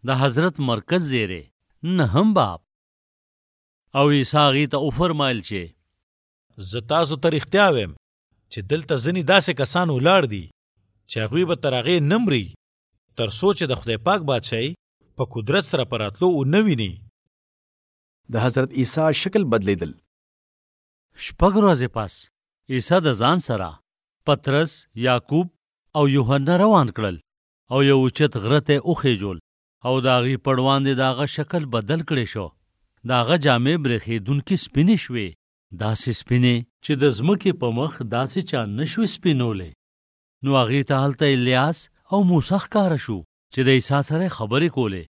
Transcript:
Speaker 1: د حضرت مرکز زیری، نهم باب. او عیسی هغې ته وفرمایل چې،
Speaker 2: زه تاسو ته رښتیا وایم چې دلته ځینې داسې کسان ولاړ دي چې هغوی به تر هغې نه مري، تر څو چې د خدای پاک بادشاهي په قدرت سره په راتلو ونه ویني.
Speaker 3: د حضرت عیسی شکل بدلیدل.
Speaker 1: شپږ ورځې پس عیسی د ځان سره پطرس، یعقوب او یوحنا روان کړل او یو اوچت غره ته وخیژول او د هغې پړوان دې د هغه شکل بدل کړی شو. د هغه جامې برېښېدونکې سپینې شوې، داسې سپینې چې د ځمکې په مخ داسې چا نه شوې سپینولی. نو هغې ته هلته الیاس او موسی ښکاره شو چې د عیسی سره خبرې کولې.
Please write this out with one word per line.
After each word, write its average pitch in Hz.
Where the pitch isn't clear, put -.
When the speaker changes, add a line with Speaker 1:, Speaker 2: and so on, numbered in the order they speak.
Speaker 1:
د 120
حضرت 143
مرکز 135
زیری، 107
نهم 170
باب. 104
او 139
عیسی 143
هغې 143
ته 147
وفرمایل 143
چې، 95
Speaker 2:
زه 104
تاسو 156
ته 165
رښتیا 185
وایم 104
چې -
دلته 147
ځینې 160
داسې 185
کسان 170
ولاړ 160
دي 90
چې -
هغوی 139
به 165
تر 135
هغې 131
نه 214
مري، 151
تر 113
څو 180
چې 170
د 127
خدای 113
پاک 180
بادشاهي 123
په 135
قدرت 127
سره 135
په 120
راتلو 107
ونه 151
ویني. 110
Speaker 3:
د 117
حضرت 131
عیسی 135
شکل 190
بدلیدل. 98
Speaker 1:
شپږ -
ورځې 170
پس 107
عیسی 131
د 123
ځان 151
سره 95
پطرس، 147
یعقوب 127
او 151
یوحنا 139
روان 190
کړل 98
او 131
یو 139
اوچت 131
غره 120
ته 143
وخیژول 104
او 127
د 127
هغې 127
پړوان 135
دې 135
د 127
هغه 131
شکل 156
بدل 120
کړی 135
شو. 95
د 120
هغه 123
جامې 139
برېښېدونکې 120
سپینې 175
شوې، 113
داسې 107
سپینې 123
چې 151
د -
ځمکې 165
په 123
مخ 156
داسې 120
چا 127
نه 107
شوې 214
سپینولی. 117
نو 139
هغې 131
ته 143
هلته 143
الیاس 131
او 196
موسی 180
ښکاره 185
شو 110
چې 131
د 127
عیسی 139
سره 170
خبرې 123
کولې. 98